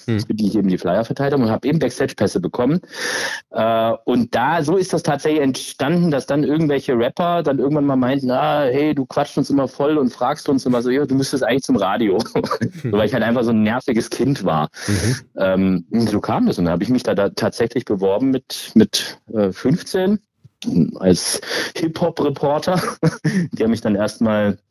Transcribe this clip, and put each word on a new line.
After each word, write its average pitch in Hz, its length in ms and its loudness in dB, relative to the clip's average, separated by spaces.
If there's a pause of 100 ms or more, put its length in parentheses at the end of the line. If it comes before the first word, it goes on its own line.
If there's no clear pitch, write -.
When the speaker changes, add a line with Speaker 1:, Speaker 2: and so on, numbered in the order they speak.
Speaker 1:
Hm. 113 140 0
Speaker 2:
für 107 160 -4
die 107 120 0
ich 92 80 0
eben 98 140 2
die 90 80 2
Flyer 92 260 0
verteilt 139 300 -2
habe 139 80 2
und 113 80 2
hab 110 160 -2
eben 156 140 2
Backstage-Pässe - 600 -2
bekommen. 127 400 0 (720)
Äh, 113 420 0 (120)
und 123 300 0
da, 147 260 0
so 156 160 0
ist 185 160 -2
das 170 80 0
tatsächlich 156 400 0
entstanden, 147 680 0
dass 135 160 -2
dann 143 160 0
irgendwelche 143 500 0
Rapper 170 480 0
dann 143 160 0
irgendwann 143 280 0
mal 139 100 2
meinten, 131 340 0
„Ah, 147 360 0
hey, 143 280 2
du 139 120 -2
quatschst - 340 -4
uns 139 100 -2
immer 139 180 2
voll 147 300 -2
und 131 160 0
fragst 135 340 -4
uns 135 200 0
immer 123 160 2
so, 123 80 0
ja, 143 140 2
du 131 100 0
müsstest 135 280 -2
eigentlich 123 200 0
zum 131 120 2
Radio.“ 104 440 2
<laughs> 233 100 -4 (540)
Speaker 1:
Hm. 120 80 -4
Speaker 2:
So, 101 60 2
weil 127 100 4
ich - 60 -4
halt 117 100 0
einfach 117 200 2
so 113 60 2
ein 110 140 4
nerviges 117 460 0
Kind 123 360 -2
war. 80 240 0 (180)
Speaker 1:
Mhm. 104 280 0 (220)
Speaker 2:
Ähm, 95 480 2 (220)
so 104 140 0
kam 156 240 0
das - 140 2
und 87 60 2
da 82 60 2
hab 85 100 0
ich - 80 0
mich 127 140 2
da, 104 120 0
da 98 140 2
tatsächlich 113 560 -2
beworben 104 460 2
mit, - 440 -6
mit, - 420 2 (160)
äh, 101 180 2
fünfzehn 190 680 0 (800)
als - 420 0 (360)
Hip-Hop-Reporter. 156 1040 0 (200)
<laughs> 165 520 0
Die - 100 -2
haben 113 80 2
mich 110 100 0
dann 104 140 0
erstmal 104 600 0 (140)